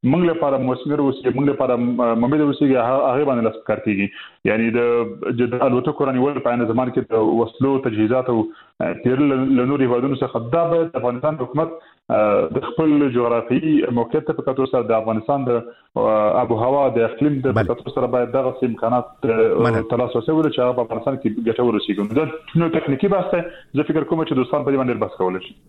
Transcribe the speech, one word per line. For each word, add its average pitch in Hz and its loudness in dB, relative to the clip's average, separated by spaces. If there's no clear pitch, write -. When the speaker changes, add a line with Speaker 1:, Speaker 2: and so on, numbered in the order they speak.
Speaker 1:
موږ 160 4
لپاره 147 0
مثمر 127 -2
اوسي، 131 0
موږ 135 2
لپاره، 131 0
اه، 120 0
ممید 131 2
اوسي، 143 2
هغه، 131 2
هغې 135 0
باندې 123 0
لاس 110 0
په - -16
کار 104 -2
کېږي. 101 0
یعنی 113 2
د، 113 0
د 123 0
الوتکو 135 0
رانیول 135 0
په 123 -2
عین 120 0
زمان 120 0
کې 127 0
د - -4
وسلو، 135 0
تجهیزات 123 0
او، 117 2
اه، - -6
پیرل 131 2
له، 135 2
له 131 2
نورو 135 0
هیوادونو 123 2
څخه، 117 -4
دا 170 2
باید 165 2
د 165 -10
افغانستان 123 -2
حکومت، 139 -2
اه، 101 2
د 131 -2
خپل 147 2
جغرافیایي 123 0
موقعیت 120 -2
ته 117 -2
په 113 -4
کتو 131 0
سره 127 0
د 110 0
افغانستان 113 0
د، 123 -2
اه، 110 0
آب 123 -2
و 120 2
هوا، 131 0
د 117 0
اقلیم 139 0
د 127 0
Speaker 2:
بله. 110 2
Speaker 1:
په 120 -2
کتو - -12
سره 127 -2
باید 120 0
دغسې 127 -2
امکانات، 120 0
اه، 113 -2
Speaker 2:
مننه. 113 2
Speaker 1:
ته 117 -2
لاس 120 -2
ورسوي 156 0
چې - -4
هغه 123 2
په 123 -2
افغانستان 117 -4
کې 123 -2
ګټور 120 2
وسیږي. 101 -2
نو 104 -4
دا 151 2
نو 165 2
تکنیکي 160 -2
بحث 190 0
دی. 170 -2
زه 139 0
فکر 151 0
کوم 160 -2
چې 151 -4
دوستان 127 0
په 139 0
دې 139 2
باندې 127 0
ډېر 117 -2
بحث 107 -4
کولی 92 -2
شي. - -20